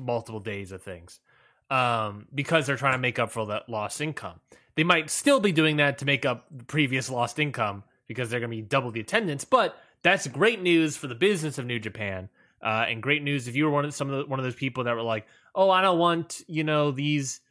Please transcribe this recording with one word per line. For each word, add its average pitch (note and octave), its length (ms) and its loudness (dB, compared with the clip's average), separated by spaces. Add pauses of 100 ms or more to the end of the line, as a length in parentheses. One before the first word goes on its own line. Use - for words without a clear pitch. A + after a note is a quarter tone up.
multiple A#2 380 -4
days G2+ 320 -8
of F#2+ 100 -14
things, F2 380 -16 (500)
um, A2 640 0
because C#3+ 360 0
they're C3+ 80 0
trying C3+ 160 2
to B2+ 80 0
make B2+ 180 -2
up A2+ 140 0
for A2 140 -4
that G#2 220 -6
lost G#2+ 320 -6
income. A2 380 -6 (380)
They D#3+ 80 2
might E3 260 2
still C#4+ 300 4
be G3+ 100 4
doing D#3 280 4
that C#3+ 200 2
to C#3 60 -8
make C#3 200 2
up B2 220 -2 (100)
the B2 60 -18
previous C3 480 0
lost A#2+ 300 -2
income G#2+ 420 -2 (240)
because A2+ 240 -6
they're A#2+ 80 -4
gonna A#2 120 -4
be A2+ 120 -8
double B2 300 0
the A2+ 80 -6
attendance, E3 440 -2
but A3 320 2 (260)
that's F3 260 2
great F#3 340 2
news E3 340 4
for C#3 120 -10
the B2 80 -8
business D#3 420 0
of B2 80 -6
New A#2+ 140 -4
Japan, G2 480 -6 (340)
uh, A2 260 0
and A2+ 140 -6
great D3 220 0
news C#3 240 -2
if A#2+ 80 -8
you D3 80 2
were D3+ 80 2
one C#3+ 120 2
of, D3 80 -6
some C#3+ 160 -4
of C#3 100 -2
the, C#3+ 80 -4
one C3+ 120 -4
of C3 60 -4
those B2 100 -4
people B2+ 300 -4
that A#2+ 100 0
were A2+ 80 -4
like, A2+ 240 -2 (280)
"Oh, F#3+ 160 6
I F#3 120 6
don't F#3 160 4
want, E3+ 480 0
you D#3 160 -2
know, D3+ 300 2
these, C#3+ 480 -2 (100)